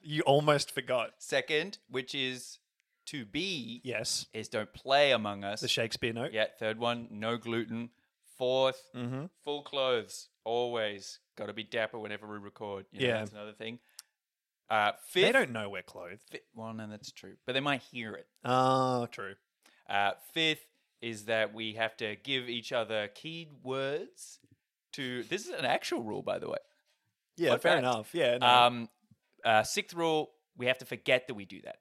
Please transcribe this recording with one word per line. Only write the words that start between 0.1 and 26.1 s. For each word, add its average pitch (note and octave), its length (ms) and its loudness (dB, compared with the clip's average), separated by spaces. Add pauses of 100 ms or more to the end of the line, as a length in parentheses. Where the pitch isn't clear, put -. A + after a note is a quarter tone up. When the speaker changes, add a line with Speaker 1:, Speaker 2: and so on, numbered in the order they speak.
Speaker 1:
almost D3 480 6
forgot. B2 480 -2
Speaker 2:
Second, D#3 580 0 (120)
which C3 240 -6
is C3 460 -4 (460)
two C3+ 200 -10
B, B2 600 -4
Speaker 1:
Yes. A#2+ 480 -4
Speaker 2:
is A2 160 -8
don't G#2+ 240 -4
play C#3 380 6
Among G#2 340 0
Us. G#2 160 -4
Speaker 1:
The C3 80 -2
Shakespeare A2+ 420 0
note. A#2 220 -6
Speaker 2:
Yeah, G#2+ 140 2 (120)
third A2 200 -2
one, A#2+ 320 -2
no A2 260 -2
gluten. A2+ 540 -4 (460)
Fourth, C3 580 2
Speaker 1:
Mm-hmm. B2+ 300 -6 (200)
Speaker 2:
full D3 160 -4
clothes. C3 680 -2 (140)
Always. A2+ 760 -2 (180)
Gotta G#2 160 -6
be A2 100 -8
dapper A2+ 360 -2
whenever G#2 280 -8
we G#2 120 -10
record. G2+ 520 -10
You - 100 -10
know, B2+ 60 4
Speaker 1:
Yeah. A2+ 120 2
Speaker 2:
that's G#2+ 120 -8
another G#2+ 220 -14
thing. A2+ 260 -10 (920)
Uh, G#2 240 4 (200)
Speaker 1:
They F3+ 100 4
Speaker 2:
fifth, A3 100 6
Speaker 1:
don't G#3 180 4
know G#2+ 180 -4
we're F#2+ 140 -8
clothed. F#2 480 -14
Speaker 2:
fi-, - 80 -12 (160)
well, A2+ 180 -10
no, A2 140 -10
that's G#2+ 240 -14
true. - 240 -18 (100)
But B2+ 80 -4
they C3 60 2
might C#3 240 0
hear A2+ 320 -8
it. - 120 -14 (160)
Speaker 1:
Ah, C3 680 4
true. G2 240 -10 (520)
Speaker 2:
Uh, - 260 2 (200)
fifth D#3+ 320 0 (360)
is A2 240 -6
that A2 280 2
we A2 200 -6
have A2 240 0
to G#2+ 180 -4
give B2+ 340 -4
each A#2+ 220 -6
other G#2+ 380 0
keywords D3 1300 -8 (540)
to, B2 300 -6
this F3+ 220 -6
is F4+ 80 -10
an D#3 120 -2
actual A3 360 0
rule, G2+ 220 -6